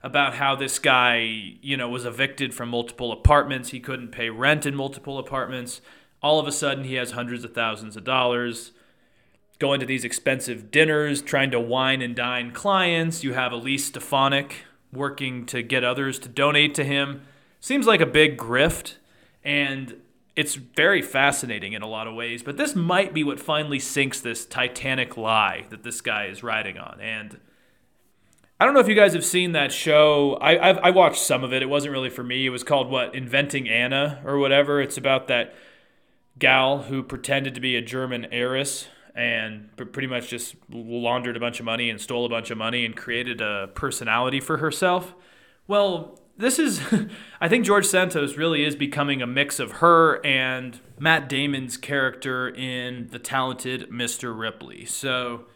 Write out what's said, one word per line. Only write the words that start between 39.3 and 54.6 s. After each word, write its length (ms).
pr-, 100
pretty 220
much 220
just 260
laundered 680
a 20
bunch 200
of 60
money 240
and 100
stole 260
a 40
bunch 220
of 60
money 280
and 100
created 460
a 320
personality 680
for 180
herself. 560
Well, 520
this 220
is, 220
<laughs> 300
I 60
think 180
George 200
Santos 520
really 260
is 120
becoming 460
a 60
mix 320
of 140
her 520
and 540
Matt 300
Damon's 480
character 720
in 600
The 80
Talented 720
Mister 420
Ripley. 520